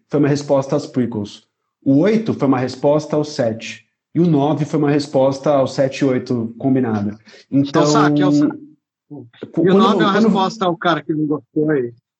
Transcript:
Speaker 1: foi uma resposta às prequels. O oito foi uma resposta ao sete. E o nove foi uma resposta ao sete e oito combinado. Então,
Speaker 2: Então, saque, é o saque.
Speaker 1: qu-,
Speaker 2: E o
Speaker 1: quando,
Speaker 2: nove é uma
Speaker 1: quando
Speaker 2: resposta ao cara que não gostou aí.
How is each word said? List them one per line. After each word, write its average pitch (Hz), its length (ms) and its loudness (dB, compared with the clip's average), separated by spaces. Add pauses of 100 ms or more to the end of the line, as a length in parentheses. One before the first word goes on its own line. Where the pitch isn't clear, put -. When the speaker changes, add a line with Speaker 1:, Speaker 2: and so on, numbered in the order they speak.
Speaker 1:
foi 151 120 -2
uma 147 100 2
resposta 139 460 0
às 143 100 -4
prequels. 117 640 -6 (360)
O 139 160 4
oito 202 340 2
foi 147 140 -2
uma 131 120 2
resposta 147 560 -2
ao 151 80 0
sete. 117 600 -6 (280)
E 147 60 -2
o 175 80 4
nove 147 380 0
foi 147 140 -4
uma 147 120 2
resposta 139 600 0
ao 135 160 2
sete 135 320 -2
e 147 60 2
oito 123 540 -2
combinado. 113 580 -2 (340)
Então, 139 320 2
Speaker 2:
Então, - 20 4
saque, 147 360 2
é 143 60 2
o 147 40 2
saque. 147 260 2 (520)
Speaker 1:
qu-, 139 180 -18 (140)
Speaker 2:
E - 40 -14
o - 60 -20
Speaker 1:
quando, 185 260 2
Speaker 2:
nove 202 260 2
é - 20 2
uma 196 80 0
Speaker 1:
quando 214 120 2
Speaker 2:
resposta 190 400 0
ao 170 120 -2
cara 165 240 -2
que 165 120 -6
não 151 120 -2
gostou 151 460 -4
aí. 123 220 -2 (260)